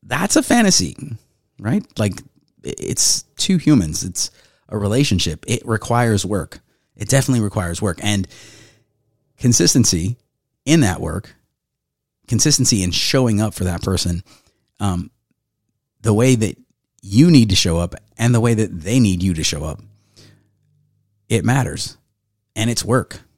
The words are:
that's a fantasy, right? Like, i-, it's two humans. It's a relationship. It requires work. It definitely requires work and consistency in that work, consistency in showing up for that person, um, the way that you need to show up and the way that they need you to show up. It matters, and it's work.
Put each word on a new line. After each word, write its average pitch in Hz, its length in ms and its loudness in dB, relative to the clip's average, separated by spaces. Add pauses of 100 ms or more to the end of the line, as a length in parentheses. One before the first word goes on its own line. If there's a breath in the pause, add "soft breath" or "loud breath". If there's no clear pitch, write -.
that's 143 340 -2
a 311 60 2
fantasy, 202 540 2 (640)
right? 131 280 -4 (120)
Like, 104 160 0 (500)
i-, - 140 -8
it's - 440 -2 (140)
two 190 220 0
humans. 104 460 2
It's - 260 -6 (380 soft breath)
a 107 100 -6
relationship. 101 680 0
It 120 200 -4
requires 113 580 0
work. 95 360 -6 (360)
It 104 120 -10
definitely 131 360 2
requires 90 380 -4
work 95 200 -4
and 101 240 -2 (1080 loud breath)
consistency 117 800 2 (480)
in 156 160 4
that 95 200 0
work, - 360 -8 (920)
consistency 120 560 2
in 87 80 -2
showing 113 500 0
up 107 140 -2
for - 100 -6
that 87 180 -4
person, 90 420 -2 (560 soft breath)
um, 92 300 -4 (920)
the 110 140 2
way 127 200 4
that 107 220 -2 (460)
you 110 280 4
need 120 200 8
to 92 60 2
show 85 220 0
up 85 160 -4 (240)
and 120 160 2
the 117 60 2
way 117 140 2
that 104 260 -2
they 104 200 0
need 95 220 2
you 95 120 2
to 80 100 -4
show 76 200 -4
up. 78 160 -10 (1500 soft breath)
It 101 160 0
matters, 120 520 -2 (580)
and 110 160 -2
it's - 140 -4
work. 117 360 -2 (180)